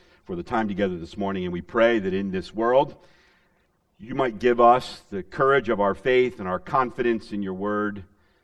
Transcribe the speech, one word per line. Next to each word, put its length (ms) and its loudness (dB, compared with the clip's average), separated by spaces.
for 120 -10
the 60 -6
time 260 -2
together 300 -2
this 180 -14
morning, 280 -4
and 80 -6
we 80 -6
pray 380 2
that 160 -2
in 160 -4
this 240 -8
world, 420 2
you 160 -12
might 240 -2
give 220 4
us 500 4
the 120 -6
courage 460 0
of 120 0
our 140 2
faith 460 0
and 80 -6
our 100 -2
confidence 760 -2
in 100 -6
your 120 -6
word 500 -4